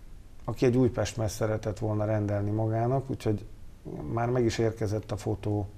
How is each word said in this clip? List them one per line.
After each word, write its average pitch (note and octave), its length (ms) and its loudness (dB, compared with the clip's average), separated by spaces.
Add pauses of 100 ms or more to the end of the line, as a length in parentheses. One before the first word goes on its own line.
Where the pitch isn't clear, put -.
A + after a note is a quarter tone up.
(440)
aki A#2+ 220 2
egy A#2+ 100 6
Újpest A2 400 2
mezt A2 180 -2
szeretett G#2+ 440 -2
volna G#2+ 260 0
rendelni G#2 460 2
magának, A2+ 600 2
úgyhogy A2 340 0 (680)
már A#2 160 2
meg B2+ 160 4
is A2 140 2
érkezett A2 540 0
a G#2+ 40 -2
fotó. G#2 600 -2